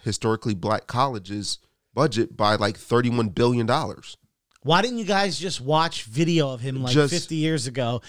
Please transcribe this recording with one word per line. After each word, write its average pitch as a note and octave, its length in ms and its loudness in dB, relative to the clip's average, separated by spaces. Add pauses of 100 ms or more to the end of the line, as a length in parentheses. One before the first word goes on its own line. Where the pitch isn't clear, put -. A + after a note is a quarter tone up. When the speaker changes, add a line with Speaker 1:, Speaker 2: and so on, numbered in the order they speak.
Speaker 1:
historically A2 520 -2
black G#2 320 -4
colleges G#2 720 -4 (340)
budget A#2 420 0
by, G#2+ 200 4
like, G#2 220 0
thirty-one A#2+ 520 2
billion A#2+ 360 2
dollars? B2 520 -4 (460)
Speaker 2:
Why E3 180 4
didn't A#3+ 160 -2
you A3 80 -4
guys G3 320 0
just E3 220 -8
watch D#3 440 0
video D3+ 460 2
of B2 120 -10
him, C3+ 200 -4
like, B2 120 0
Speaker 1:
Just D3 200 4
Speaker 2:
fifty E3 220 -4
years D#3 320 0
ago B2 420 -4